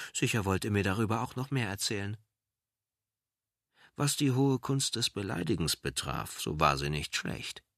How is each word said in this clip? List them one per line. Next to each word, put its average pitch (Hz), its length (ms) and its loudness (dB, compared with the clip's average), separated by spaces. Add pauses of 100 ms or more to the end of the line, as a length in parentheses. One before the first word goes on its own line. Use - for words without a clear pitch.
(160)
Sicher 117 300 0
wollt 95 200 2
ihr 110 60 -2
mir 101 140 4
darüber 107 380 0
auch - 140 -8
noch 127 140 -6
mehr 123 180 0
erzählen. 101 480 -4 (1800)
Was 143 200 0
die 139 160 4
hohe 131 260 4
Kunst - 380 0
des 120 140 -2
Beleidigens 92 680 0
betraf, - 640 -4
so 78 200 -2
war 71 180 6
sie 71 100 -2
nicht 73 280 -2
schlecht. - 460 -8 (160)